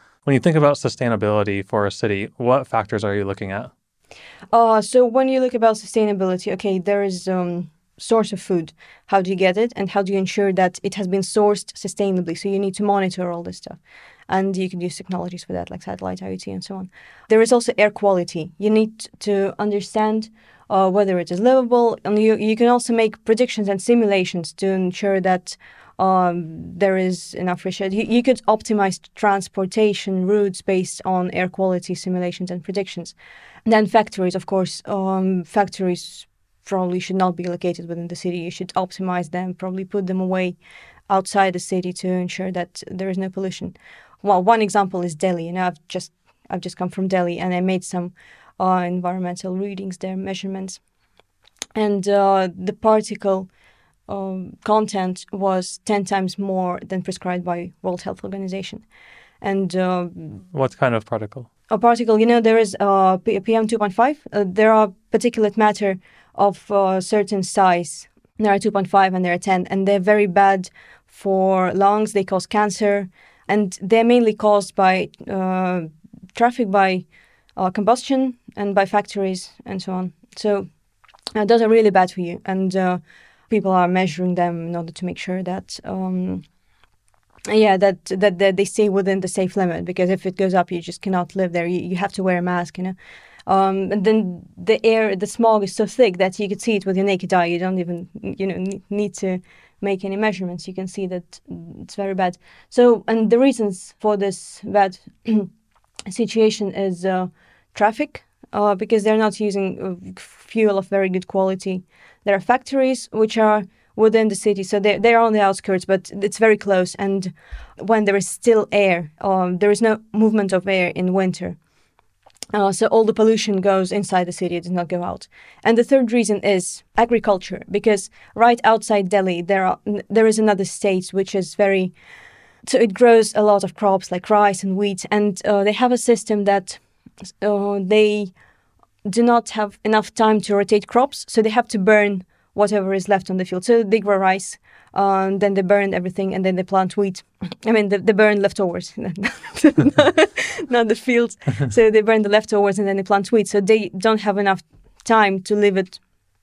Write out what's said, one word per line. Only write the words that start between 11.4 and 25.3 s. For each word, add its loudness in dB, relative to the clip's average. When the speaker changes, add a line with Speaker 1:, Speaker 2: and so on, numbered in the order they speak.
Speaker 2:
sustainably? -4
So -6
you -2
need -4
to -6
monitor -2
all -8
this -14
stuff. -20
And -2
you -4
can -10
use -8
technologies -10
for -14
that, -8
like -14
satellite -10
I -10
O -8
T -12
and -10
so -12
on. -12
There 6
is 2
also 2
air 4
quality. -2
You 0
need 0
to -2
understand, -2
uh, 2
whether 2
it -6
is -4
livable. 2
And 0
you, 4
you 0
can 4
also 2
make 0
predictions 0
and -2
simulations 0
to -6
ensure -2
that, -2